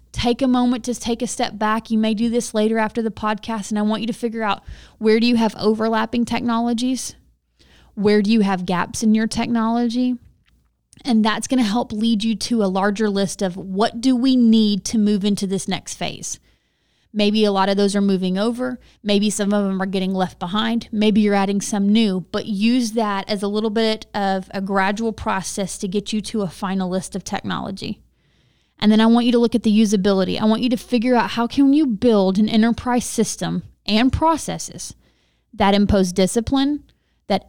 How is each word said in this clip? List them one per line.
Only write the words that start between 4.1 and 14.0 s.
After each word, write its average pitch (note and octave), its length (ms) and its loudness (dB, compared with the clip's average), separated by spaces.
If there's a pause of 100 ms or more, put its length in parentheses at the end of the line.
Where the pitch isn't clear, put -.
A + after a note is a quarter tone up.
figure A3+ 300 -6
out, G3+ 200 -2 (340)
where A3 200 4
do A3+ 80 2
you A#3+ 120 4
have A3+ 200 0
overlapping A3 680 0
technologies? A#3+ 880 -2 (800)
Where G#3 280 2
do G3+ 80 0
you A3+ 120 4
have F#3+ 240 0
gaps F3 360 -4
in A3 140 4
your A3 120 0
technology? A#3 880 -2 (880)
And A3 180 4
that's A3 240 0
gonna B3+ 160 2
help A#3 300 -2
lead A3 320 0
you A3 100 0
to A3+ 260 -2
a G3 40 2
larger G3 440 0
list G3 320 -2
of, F#3 140 -2
what F#3+ 460 -2